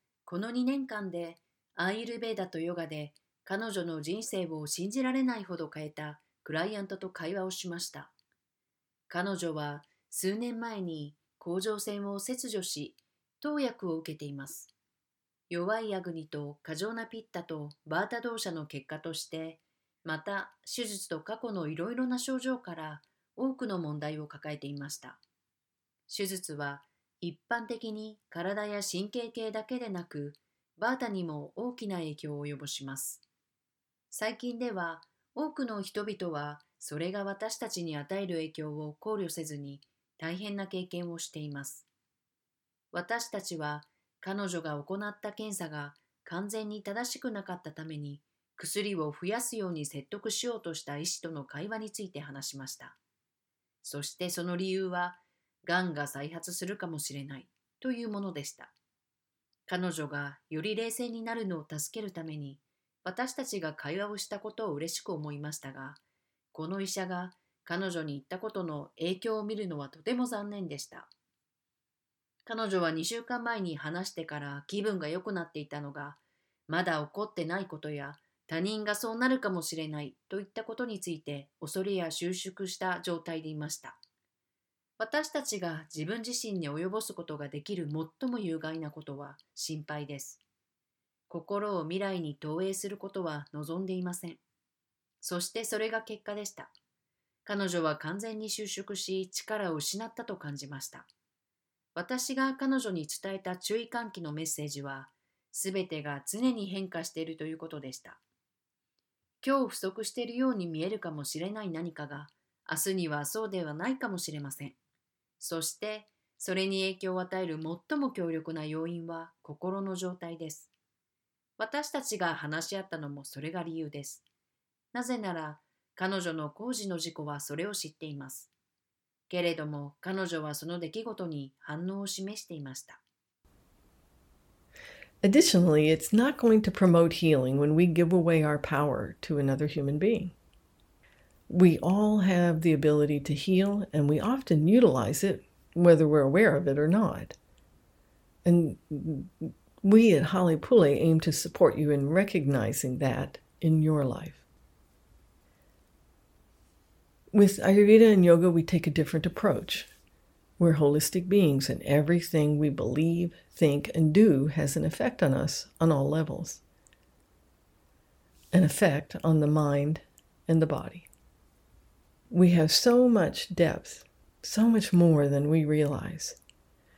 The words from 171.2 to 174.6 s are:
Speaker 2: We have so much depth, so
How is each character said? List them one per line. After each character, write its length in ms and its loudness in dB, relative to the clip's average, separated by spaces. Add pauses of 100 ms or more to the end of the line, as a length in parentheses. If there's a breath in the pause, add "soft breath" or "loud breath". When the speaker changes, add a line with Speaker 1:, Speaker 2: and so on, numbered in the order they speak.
Speaker 2:
We 200 8
have 200 8
so 380 8
much 440 4
depth, 520 2 (380)
so 260 4